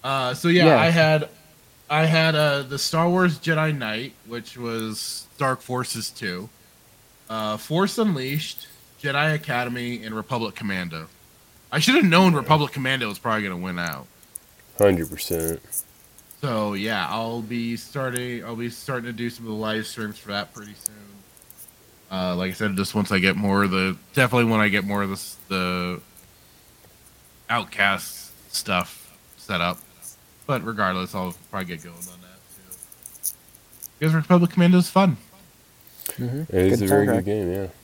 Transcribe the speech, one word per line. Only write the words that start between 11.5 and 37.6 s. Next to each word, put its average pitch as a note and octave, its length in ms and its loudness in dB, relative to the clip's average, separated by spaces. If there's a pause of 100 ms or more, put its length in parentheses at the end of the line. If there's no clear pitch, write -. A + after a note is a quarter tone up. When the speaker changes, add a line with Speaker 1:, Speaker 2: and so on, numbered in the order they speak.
Speaker 1:
I D#3 60 0
should B3 160 4
have D#4+ 100 6
known F3+ 280 8
Speaker 3:
Yeah. D3 80 4
Speaker 1:
Republic D3 320 4
Commando C3 360 -2
was G2+ 100 -8
probably A2 260 -2
gonna F#2 120 -6
win F2+ 220 -6
out. D#2+ 280 -6 (680)
Speaker 3:
Hundred F#2 320 4
percent. E2 520 -4 (800)
Speaker 1:
So A2 300 -4
yeah, G2+ 380 -4
I'll A2+ 320 -6
be A#2 340 -6
starting, B2 680 -6
I'll A2+ 120 -10
be A#2+ 140 -6
starting B2 360 -8
to A#2+ 60 -8
do A#2 160 -6
some A#2 160 -12
of A2 60 -10
the G#2+ 80 -6
live A2 280 -4
streams G#2 320 -10
for - 140 -20
that G2+ 220 -6
pretty G#2 200 -18
soon. - 200 -8 (1160)
Uh, F#2 240 -2
like F#2 160 -2
I F#2 40 -10
said, G#2 220 -2
just F#2+ 180 -2
once G#2 180 0
I F#2+ 60 4
get F#2 180 4
more G2 280 2
of F#2+ 60 2
the, F#2 240 0 (200)
definitely A#2+ 360 4
when A2 100 4
I G#2+ 80 4
get G2 160 0
more G2+ 180 -2
of G2 80 -2
the, - 240 -10 (140)
the F2+ 520 -2 (1500)
Outcast G2 800 0 (240)
stuff - 640 -4 (200)
set F#2 240 -6
up. F2 180 -2 (680)
But B2+ 180 -4
regardless, F#2+ 500 -2
I'll F#2 200 -6 (160)
probably F#2+ 160 -8
get E2+ 160 -12
going E2+ 140 -20
on F2 60 -16 (200)
that F#2 160 -20 (180)
too. - 760 -14 (640)
Because D#3+ 160 2
Republic E3+ 380 4
Commando F3+ 260 6
is F3 100 2
fun. F#3+ 280 4 (960)
Speaker 2:
Mm-hmm. B2 280 -4 (160)
Speaker 3:
It F#2+ 160 6
is - 80 2
Speaker 2:
Good G2+ 40 0
Speaker 3:
a F#2+ 40 0
very G2+ 180 6
Speaker 2:
soundtrack. A2+ 100 2
Speaker 3:
good F2+ 80 0
game, G2 280 -2
yeah. F#2+ 140 -4 (180)